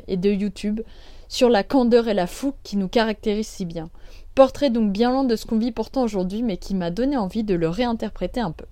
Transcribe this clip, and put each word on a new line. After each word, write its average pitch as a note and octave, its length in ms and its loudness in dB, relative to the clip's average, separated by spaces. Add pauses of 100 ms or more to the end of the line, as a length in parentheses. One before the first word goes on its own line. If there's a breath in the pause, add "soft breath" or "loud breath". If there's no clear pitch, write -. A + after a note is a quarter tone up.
et F#3+ 100 -2
de F#3+ 140 2
YouTube, G#3 500 -2 (480 soft breath)
sur B3 200 4
la G3+ 140 4
candeur A#3+ 460 4
et G#3 40 2
la F3+ 140 2
fougue - 360 -6
qui - 140 -10
nous F#3+ 120 -2
caractérisent A3 580 0
si - 180 -8
bien. E3 240 -8 (460 soft breath)
Portrait C4+ 360 4
donc A3 200 2
bien A#3 200 2
loin C4+ 120 2
de A#3 120 2
ce - 100 -8
qu'on A3+ 140 0
vit A#3+ 120 0
pourtant A3 320 -4
aujourd'hui, G3+ 400 -2
mais G3+ 140 -2
qui - 180 -6
m'a F3 140 -2
donné C4 280 0
envie G#3+ 260 -2
de G#3 120 0
le D#3+ 140 0
réinterpréter A3 680 -2
un F#3+ 120 -2
peu. - 200 -14